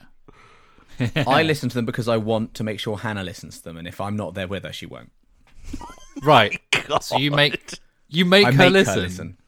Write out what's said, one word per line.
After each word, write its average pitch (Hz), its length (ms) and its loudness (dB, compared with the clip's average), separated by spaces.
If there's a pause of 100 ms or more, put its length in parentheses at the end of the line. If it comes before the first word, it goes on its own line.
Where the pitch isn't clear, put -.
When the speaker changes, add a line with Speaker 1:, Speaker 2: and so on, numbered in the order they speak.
(1000)
Speaker 1:
night. 123 280 -2
<laughs> - 0 -
Speaker 2:
I 143 160 4
listen 151 260 -2
to 113 60 -8
them 120 100 -2
because 117 220 -4
I 117 100 2
want 110 380 -2
to - 80 -8
make 107 160 -6
sure 107 180 -6
Hannah 104 260 -6
listens 90 360 -14
to - 60 -20
them, 82 120 -14
and 82 100 -12
if 90 140 -12
I'm 101 140 -6
not 95 180 -6
there 95 140 -8
with 92 160 -8
her, 76 100 -12
she - 120 -14
won't. 64 260 -18 (1120)
Speaker 1:
Right. 127 360 4 (120)
Speaker 3:
<laughs> - 160 -2
God. 156 160 -2
Speaker 1:
So - 140 -4
you 143 140 0
make, 147 480 -2 (280)
you 170 180 2
make 190 220 6
Speaker 2:
I 123 40 6
Speaker 1:
her 135 60 4
Speaker 2:
make 180 160 8
Speaker 1:
listen? 185 220 4
Speaker 2:
her 107 60 2
listen. 90 360 -8 (100)